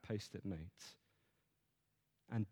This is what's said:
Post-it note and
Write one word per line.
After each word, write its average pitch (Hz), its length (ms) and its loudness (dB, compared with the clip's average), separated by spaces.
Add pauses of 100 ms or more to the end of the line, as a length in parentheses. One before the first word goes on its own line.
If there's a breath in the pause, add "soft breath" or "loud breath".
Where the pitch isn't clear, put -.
Post-it - 460 -2
note 85 500 -4 (1300)
and 110 220 4